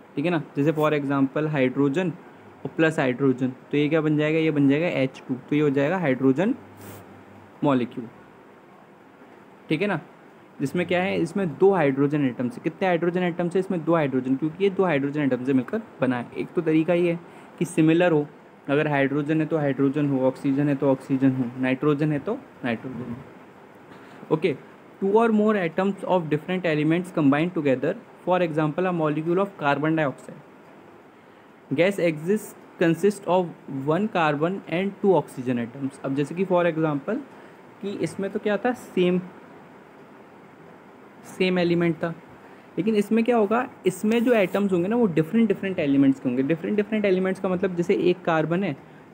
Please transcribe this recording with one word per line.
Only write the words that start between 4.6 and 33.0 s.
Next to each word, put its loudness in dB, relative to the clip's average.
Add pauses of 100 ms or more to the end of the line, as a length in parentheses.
जाएगा 2
एच -2
टू, -4
तो -4
ये 2
हो 4
जाएगा 0
hydrogen 2 (1120)
molecule, -2 (1600)
ठीक -2
है -2
ना। -2 (600)
जिसमें -2
क्या 0
है? -2
इसमें -2 (120)
दो 6
hydrogen 2
एटम्स -4
है। -14
कितने -2
hydrogen 0
एटम्स -2
है 2
इसमें? -4
दो 2
hydrogen, 0
क्योंकि -4
ये 4
दो 0
hydrogen 0
atom 0
से 0
मिलकर 0 (180)
बना 0
है। -10
एक -6
तो -2
तरीका 2
ये 2
है -4 (400)
कि 0
similar 4
हो, 0 (440)
अगर 0
hydrogen 0
है 0
तो -2
hydrogen 0
हो, 0
ऑक्सीजन 0
है 2
तो 0
oxygen 2
हो, -2 (180)
nitrogen 0
है -2
तो -4 (260)
nitrogen -6
हो। -10
Okay, -2 (460)
two -2 (100)
or 4
more 2
atoms -2 (100)
of 0
different -2
elements 0
combine 2
together, 0 (340)
for 2
example, 0
a -2
molecule 0
of -2
carbon 0
dioxide। -10
Gas 2
exist, -2 (220)
consist 2